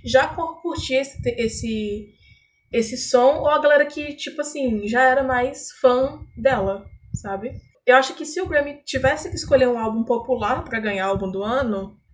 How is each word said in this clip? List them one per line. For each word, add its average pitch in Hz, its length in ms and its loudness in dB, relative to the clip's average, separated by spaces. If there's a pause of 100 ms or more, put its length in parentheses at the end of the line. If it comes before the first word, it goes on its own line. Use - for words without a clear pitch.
já 262 240 4
cur-, 330 340 -6
curtia 277 400 -2
esse, - 180 -10 (160)
esse, 214 720 -4 (640)
esse 233 240 -2
som, 254 440 4
ou 294 80 2
a 302 120 4
galera 294 240 6
que, 294 300 -6
tipo - 260 -10
assim, 240 480 -4
já 240 140 2
era 262 200 4
mais 262 480 -4 (100)
fã 262 380 2 (180)
dela, 208 500 0 (280)
sabe? 202 380 -10 (320)
Eu 247 120 8
acho 262 180 4
que 311 100 -12
se - 160 -6
o 370 60 -4
Grammy 285 380 -2
tivesse 277 440 0
que 339 60 -8
escolher 262 340 4
um 240 100 0
álbum 226 260 -2
popular 233 600 0
pra 226 160 -4
ganhar 196 260 -2
álbum 196 240 -2
do 190 120 -6
ano, 214 560 -2 (160)